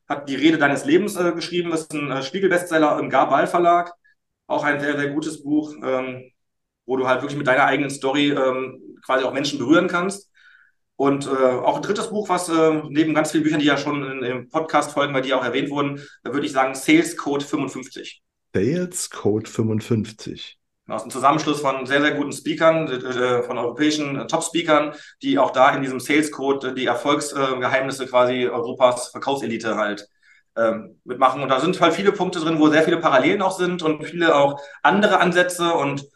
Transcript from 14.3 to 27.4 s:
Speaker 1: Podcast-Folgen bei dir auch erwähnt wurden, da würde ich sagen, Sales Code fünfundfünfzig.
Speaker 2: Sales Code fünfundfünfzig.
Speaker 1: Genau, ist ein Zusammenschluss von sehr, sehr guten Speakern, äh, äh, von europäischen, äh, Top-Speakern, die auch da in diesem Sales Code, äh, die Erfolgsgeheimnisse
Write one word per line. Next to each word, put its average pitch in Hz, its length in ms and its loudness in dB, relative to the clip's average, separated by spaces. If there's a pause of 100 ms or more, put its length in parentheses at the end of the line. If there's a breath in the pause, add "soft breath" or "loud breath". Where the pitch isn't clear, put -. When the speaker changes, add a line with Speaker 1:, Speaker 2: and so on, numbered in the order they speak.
Speaker 1:
Podcast-Folgen 147 640 -2
bei 131 60 2
dir 131 180 0
auch 131 60 -2
erwähnt 135 260 -2
wurden, 143 320 -2 (220 loud breath)
da 117 100 -6
würde 147 120 -2
ich 139 60 -6
sagen, 131 220 0
Sales 156 420 2
Code 143 280 -4
fünfundfünfzig. - 800 -8 (300)
Speaker 2:
Sales 160 560 0
Code 107 400 -2
fünfundfünfzig. - 1120 -4 (260)
Speaker 1:
Genau, 110 120 -8
ist 107 80 -8
ein 120 60 -14
Zusammenschluss 147 500 2
von 131 260 -2
sehr, 143 140 2
sehr 147 140 2
guten 139 180 -4
Speakern, 160 560 2
äh, 127 80 -4
äh, 123 480 0
von - 120 -8
europäischen, 147 600 -2
äh, 113 100 -6
Top-Speakern, 160 680 0 (280 loud breath)
die 135 160 0
auch 127 140 4
da 131 240 6
in 135 60 -4
diesem 127 180 -6
Sales 147 320 0
Code, 135 380 -2
äh, 131 40 -6
die 127 120 -2
Erfolgsgeheimnisse 131 1200 -2